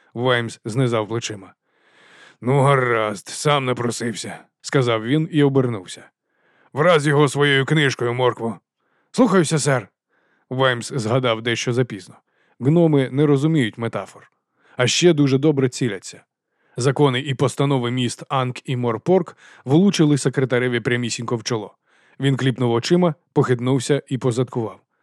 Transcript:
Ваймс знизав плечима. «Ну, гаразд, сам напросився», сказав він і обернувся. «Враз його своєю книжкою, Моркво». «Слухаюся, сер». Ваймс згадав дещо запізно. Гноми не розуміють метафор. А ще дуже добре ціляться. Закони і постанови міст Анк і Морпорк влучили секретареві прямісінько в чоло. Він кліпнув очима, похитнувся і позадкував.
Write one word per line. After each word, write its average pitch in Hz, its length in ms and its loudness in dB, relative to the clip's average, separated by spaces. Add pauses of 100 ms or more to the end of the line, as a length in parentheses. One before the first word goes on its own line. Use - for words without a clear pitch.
(140)
Ваймс 120 500 -2
знизав 117 440 -2
плечима. 107 460 -8 (840)
«Ну, 131 200 0
гаразд, 120 680 0
сам 147 360 0
напросився», 117 760 -6 (220)
сказав 120 440 0
він 151 280 0
і 147 100 4
обернувся. 127 640 -2 (680)
«Враз 151 340 4
його 147 220 4
своєю 139 360 2
книжкою, 127 500 0
Моркво». 117 460 -2 (500)
«Слухаюся, 185 480 2
сер». 127 300 -2 (600)
Ваймс 127 440 0
згадав 117 480 0
дещо 117 300 -2
запізно. 117 420 -4 (460)
Гноми 147 520 4
не 143 140 2
розуміють 143 520 0
метафор. 110 520 -10 (460)
А 127 100 2
ще 170 260 4
дуже 139 260 2
добре 135 300 2
ціляться. - 540 -8 (540)
Закони 139 440 2
і 143 140 -4
постанови 135 560 0
міст 123 380 -4
Анк 127 400 -4
і 131 80 -4
Морпорк 123 600 -2 (280)
влучили 151 540 4
секретареві 123 640 0
прямісінько 120 560 -4
в 110 60 -8
чоло. 107 320 -6 (460)
Він 135 160 2
кліпнув 123 360 0
очима, 175 420 2 (180)
похитнувся 127 760 0
і 131 100 -4
позадкував. 117 640 -4 (220)